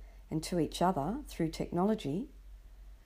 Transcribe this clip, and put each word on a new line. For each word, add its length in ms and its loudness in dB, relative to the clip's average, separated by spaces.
and 120 0
to 160 0
each 220 2
other 380 4
through 220 0
technology, 800 0